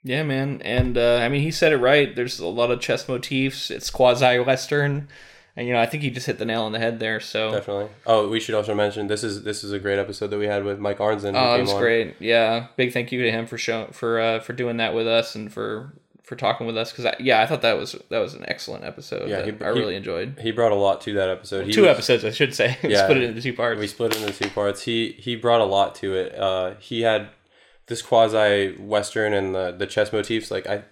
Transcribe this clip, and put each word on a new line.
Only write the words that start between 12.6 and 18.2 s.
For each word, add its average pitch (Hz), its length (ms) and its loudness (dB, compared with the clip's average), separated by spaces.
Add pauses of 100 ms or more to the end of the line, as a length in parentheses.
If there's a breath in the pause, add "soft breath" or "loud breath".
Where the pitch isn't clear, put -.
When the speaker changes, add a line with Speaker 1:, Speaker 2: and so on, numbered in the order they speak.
Speaker 1:
Big 123 180 0
thank 120 180 -4
you 127 120 -2
to 117 80 2
him 113 160 -4
for 120 100 -12
show-, 113 360 -4
for, 117 260 -2
uh, 113 220 0
for 123 120 -10
doing 120 240 -4
that 113 160 0
with 113 140 0
us 113 260 2
and 107 180 -10
for, 110 420 -8 (280)
for - 140 -14
talking 117 320 -2
with 113 100 -4
us. 117 160 -4
'Cause, 120 140 -4
I, - 120 0
yeah, 120 220 4
I 113 60 4
thought - 160 -2
that 113 140 4
was, 82 180 -6 (140)
that 113 100 -2
was 82 160 -4